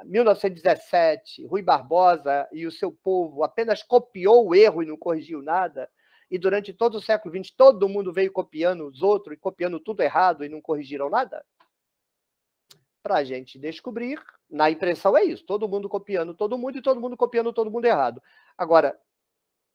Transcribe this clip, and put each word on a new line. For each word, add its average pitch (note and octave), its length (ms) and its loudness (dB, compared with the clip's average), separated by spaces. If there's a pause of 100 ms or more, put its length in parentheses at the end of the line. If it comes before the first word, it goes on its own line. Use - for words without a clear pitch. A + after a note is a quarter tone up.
Mil F3+ 180 -2
novecentos G3 380 0
e - 20 -16
dezessete, D#3+ 840 -2
Rui D3+ 160 -6
Barbosa D3+ 920 0
e D#3+ 160 -10
o - 20 -8
seu F3 220 -8
povo E3 500 -4
apenas A3 400 -4
copiou A#3 640 4
o E3+ 80 0
erro F3+ 300 6
e - 20 -6
não D#3 100 -10
corrigiu D#3+ 460 -6
nada. D#3 480 -4 (400)
E F3+ 80 -6
durante F#3+ 340 -2
todo A3+ 260 -2
o G3 40 -10
século G#3+ 300 -2
vinte, F#3 240 -10
todo A3 320 8
mundo G3 240 -6
veio F#3+ 180 0
copiando E3+ 560 -4
os C3+ 160 -10
outros F#3+ 340 0
e - 40 -20
copiando F3+ 400 -6
tudo G3+ 220 -6
errado D#3+ 420 2
e D3 40 -8
não D3+ 140 -14
corrigiram C#3+ 480 -6
nada? A#3+ 340 -4 (1600)
Pra F#3+ 200 0
gente B2+ 340 -10
descobrir, A#3 640 -10 (300)
na D3+ 180 2
impressão F3 480 0
é E4 60 6
isso. - 240 -2
Todo G#3 220 -4
mundo G3 200 -6
copiando F#3 460 -6
todo G#3 240 -4
mundo C4 200 -8
e B3 40 -12
todo C4 180 0
mundo A#3+ 160 -8
copiando A#3 360 -2
todo A3+ 180 -4
mundo A3+ 140 -4
errado. C3+ 360 0 (380)
Agora, D#3+ 420 4 (760)